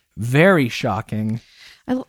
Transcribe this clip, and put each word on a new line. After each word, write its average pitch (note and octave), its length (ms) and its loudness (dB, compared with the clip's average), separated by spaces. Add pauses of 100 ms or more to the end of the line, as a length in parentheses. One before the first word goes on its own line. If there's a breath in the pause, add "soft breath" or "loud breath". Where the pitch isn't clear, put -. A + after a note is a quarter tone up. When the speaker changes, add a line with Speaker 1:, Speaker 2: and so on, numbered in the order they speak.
(180)
Speaker 1:
Very C#3 520 2
shocking. G#2+ 720 -6 (460 soft breath)
Speaker 2:
I, B3+ 220 -2